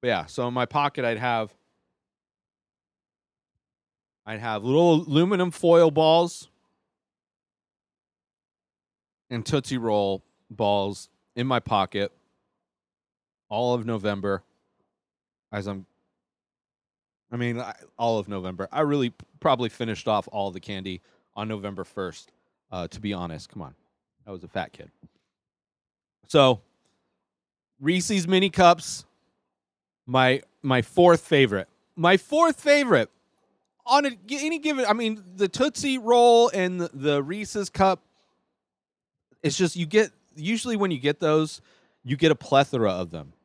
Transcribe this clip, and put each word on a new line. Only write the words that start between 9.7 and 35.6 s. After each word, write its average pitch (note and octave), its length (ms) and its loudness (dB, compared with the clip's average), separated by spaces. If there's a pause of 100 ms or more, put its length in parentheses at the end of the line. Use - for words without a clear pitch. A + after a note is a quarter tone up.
Roll G#2 460 -2 (260)
balls G2+ 600 -4 (260)
in B2 120 -4
my B2 140 0
pocket G2+ 500 -2 (1400)
all B2 240 0
of A#2 120 -4
November. G2+ 580 -4 (1080)
As G2+ 160 -8
I'm, G2 180 -10 (1500)
I A#2+ 60 -8
mean, A#2+ 220 -4
I, A#2 160 -10 (220)
all A#2 200 0
of G2 100 -6
November. F#2 440 -10
I D#3 100 -4
really C#3+ 300 -2
p-, - 140 -20 (140)
probably B2 300 0
finished A2+ 380 -8
off G#2 240 0
all G2 200 -6
the F2+ 80 -14
candy F#2+ 420 -12 (340)
on G#2+ 120 -8
November G2+ 360 -8
first, - 480 -12 (400)
uh, F2 160 -8
to - 120 -16
be G#2 140 -6
honest. F2 360 -10
Come - 120 -18
on. C#2 140 -16 (500)
I G#2 60 -18
was F2 120 -16
a F2 40 -20
fat F2+ 240 -10
kid. - 180 -20 (1400)
So, C3 340 6 (1160)
Reese's F3 480 0
mini F#3+ 220 4
cups, - 560 4 (1000)
my, B2+ 360 2 (200)
my C3 200 2
fourth F3 400 6
favorite. A2 460 2 (280)
My F3 220 4
fourth D#4+ 420 2
favorite. C4+ 500 2 (760)
On C#4 200 4
a, C4+ 60 -2
g-, A#3+ 340 -8
any D#4+ 140 -4
given, C#4+ 260 -2
I G#3 80 2
mean, A3 300 -4 (120)
the G3 120 -2
Tootsie C4+ 500 -4